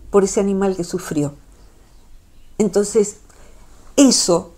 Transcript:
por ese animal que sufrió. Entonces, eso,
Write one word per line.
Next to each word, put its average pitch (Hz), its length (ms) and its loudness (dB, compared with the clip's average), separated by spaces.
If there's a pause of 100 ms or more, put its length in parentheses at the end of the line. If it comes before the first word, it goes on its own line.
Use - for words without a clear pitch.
(100)
por 202 120 4
ese 196 160 -2
animal 196 380 -2
que 180 80 -6
sufrió. 147 500 -6 (1200)
Entonces, 208 580 0 (800)
eso, 190 600 2